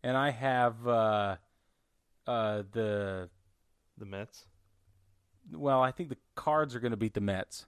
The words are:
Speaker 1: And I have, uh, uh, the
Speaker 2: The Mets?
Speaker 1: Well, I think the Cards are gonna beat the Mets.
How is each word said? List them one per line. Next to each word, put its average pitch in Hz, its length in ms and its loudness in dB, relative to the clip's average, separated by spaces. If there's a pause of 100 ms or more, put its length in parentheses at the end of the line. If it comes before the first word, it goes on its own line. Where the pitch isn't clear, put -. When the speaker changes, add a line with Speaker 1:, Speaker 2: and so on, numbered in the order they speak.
Speaker 1:
And 127 140 0
I 139 140 2
have, 123 560 2
uh, 107 480 4 (920)
uh, 107 440 0
the 101 580 -2 (680)
Speaker 2:
The 107 80 -14
Mets? 98 400 -12 (1040)
Speaker 1:
Well, 139 300 2
I 127 100 4
think 165 180 -8
the 127 80 -8 (180)
Cards 151 400 0
are 120 40 -4
gonna 117 180 -2
beat 110 160 0
the 104 80 -2
Mets. 98 460 -4